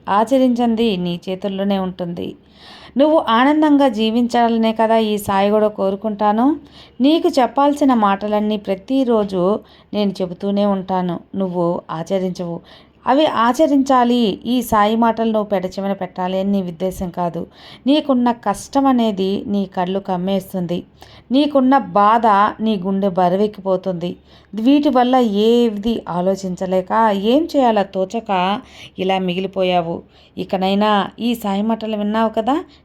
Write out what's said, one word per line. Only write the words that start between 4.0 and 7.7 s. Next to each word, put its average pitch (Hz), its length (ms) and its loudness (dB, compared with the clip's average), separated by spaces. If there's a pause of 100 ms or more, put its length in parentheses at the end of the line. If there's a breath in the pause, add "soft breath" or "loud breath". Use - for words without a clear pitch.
కదా 220 240 2
ఈ 214 200 0
సాయి 202 340 0
కూడా 214 180 4
కోరుకుంటాను. 208 880 0 (440 loud breath)
నీకు 320 280 2
చెప్పాల్సిన 277 680 2